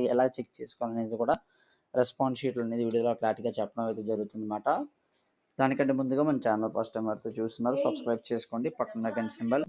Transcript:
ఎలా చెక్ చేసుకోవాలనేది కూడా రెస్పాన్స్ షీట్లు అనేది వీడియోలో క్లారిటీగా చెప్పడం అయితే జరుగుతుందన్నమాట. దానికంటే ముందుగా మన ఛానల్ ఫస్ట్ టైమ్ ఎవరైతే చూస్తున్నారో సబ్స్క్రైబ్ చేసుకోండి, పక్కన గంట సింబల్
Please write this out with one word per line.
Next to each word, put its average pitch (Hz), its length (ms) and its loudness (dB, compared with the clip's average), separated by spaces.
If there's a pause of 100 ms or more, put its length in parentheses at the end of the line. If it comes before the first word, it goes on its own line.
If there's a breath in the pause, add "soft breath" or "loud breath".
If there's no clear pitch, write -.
ఎలా 123 200 4
చెక్ 127 280 -4
చేసుకోవాలనేది 113 640 -6
కూడా 120 200 2 (580 soft breath)
రెస్పాన్స్ 127 480 2
షీట్లు 123 220 0
అనేది 117 200 0
వీడియోలో 117 300 2
క్లారిటీగా 110 420 0
చెప్పడం 113 300 -2
అయితే 110 180 -4
జరుగుతుందన్నమాట. 107 640 -4 (920)
దానికంటే 135 360 4
ముందుగా 135 300 2
మన 143 180 2
ఛానల్ 110 320 2
ఫస్ట్ 110 200 -4
టైమ్ 110 140 -2
ఎవరైతే 107 280 -4
చూస్తున్నారో 113 460 0
సబ్స్క్రైబ్ 117 440 0
చేసుకోండి, 117 460 -4
పక్కన 113 420 -4
గంట 113 180 -2
సింబల్ 123 360 0